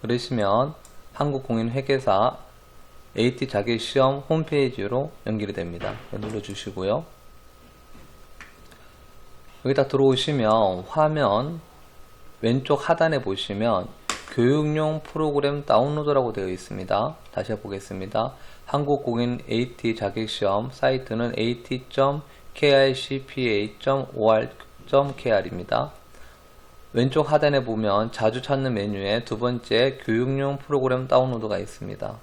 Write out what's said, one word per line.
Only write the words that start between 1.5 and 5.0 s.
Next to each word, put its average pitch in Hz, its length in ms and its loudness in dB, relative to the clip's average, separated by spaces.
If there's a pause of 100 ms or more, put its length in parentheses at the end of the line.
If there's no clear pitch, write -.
에이티 123 320 0
자격 110 320 0
시험 135 400 2
홈페이지로 139 920 0 (160)